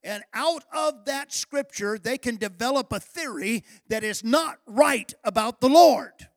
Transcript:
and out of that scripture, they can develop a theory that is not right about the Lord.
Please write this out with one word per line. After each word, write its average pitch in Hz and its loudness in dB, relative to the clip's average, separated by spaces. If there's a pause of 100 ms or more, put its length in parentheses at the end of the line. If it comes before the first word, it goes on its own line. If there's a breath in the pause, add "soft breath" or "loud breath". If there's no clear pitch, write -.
and 208 -12 (100)
out 311 -4 (100)
of 302 -4
that 277 -6
scripture, 220 -6
they 233 -6
can 240 -6
develop 220 -4
a 208 -6
theory 240 -6 (240 soft breath)
that 220 -4
is 214 -6
not 294 0 (100)
right 262 0 (100)
about 220 -2
the 254 4
Lord. 302 6